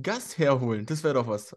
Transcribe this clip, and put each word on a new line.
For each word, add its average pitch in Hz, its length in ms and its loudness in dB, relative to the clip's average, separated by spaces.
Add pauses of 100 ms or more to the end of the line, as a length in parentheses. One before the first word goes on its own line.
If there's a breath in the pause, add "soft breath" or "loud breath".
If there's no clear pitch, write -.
Gast 220 380 -6
herholen. 123 480 2
Das 151 160 -4
wär 147 120 2
doch 120 120 2
was. 104 300 -6